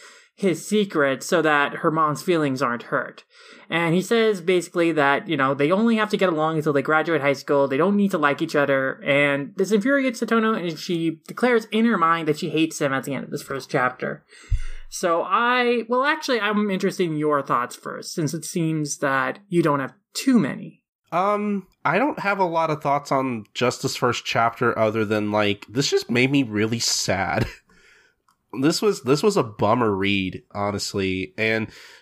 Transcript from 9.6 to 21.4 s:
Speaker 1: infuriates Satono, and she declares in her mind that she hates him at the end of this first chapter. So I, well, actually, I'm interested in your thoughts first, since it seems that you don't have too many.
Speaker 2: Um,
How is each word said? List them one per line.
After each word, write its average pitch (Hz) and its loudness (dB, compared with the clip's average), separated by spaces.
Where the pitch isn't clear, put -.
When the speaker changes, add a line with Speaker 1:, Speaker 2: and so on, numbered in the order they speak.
Speaker 1:
infuriates 262 2
Satono, 220 0
and 170 -6
she 165 -2
declares 233 2
in 220 0
her 233 2
mind 165 2
that 151 0
she 165 -4
hates 160 0
him 143 0
at 135 -2
the 139 -6
end - -6
of - -14
this - -8
first 139 -10
chapter. 143 -2
So 170 0
I, 240 0
well, 247 0
actually, 294 0
I'm 208 0
interested 190 0
in 156 -2
your 151 0
thoughts 123 -2
first, - -12
since 156 -2
it 160 -8
seems 160 -2
that 135 -2
you 170 2
don't 147 2
have 131 -8
too 254 2
many. 143 -4
Speaker 2:
Um, 202 -2